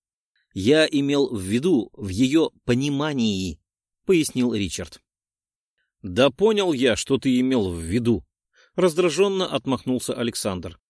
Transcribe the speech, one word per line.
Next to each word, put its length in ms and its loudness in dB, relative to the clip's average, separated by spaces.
«Я 320 2
имел 420 0
в 140 -6
виду 500 0
в 160 -12
её 420 0
понимании», 960 -2
пояснил 480 2
Ричард. 480 -6
«Да 300 2
понял 420 2
я, 240 2
что 220 -2
ты 220 0
имел 300 0
в 100 -8
виду», 440 -2
раздражённо 720 0
отмахнулся 680 -4
Александр 760 -6